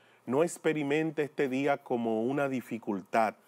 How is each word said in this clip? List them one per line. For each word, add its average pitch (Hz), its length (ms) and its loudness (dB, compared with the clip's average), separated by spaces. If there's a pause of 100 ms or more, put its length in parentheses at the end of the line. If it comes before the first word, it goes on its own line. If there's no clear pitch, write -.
(260)
no 135 180 2
experimente 156 800 0
este 143 260 -2
día 139 300 0
como 113 440 0
una 139 260 0
dificultad 110 840 -2 (140)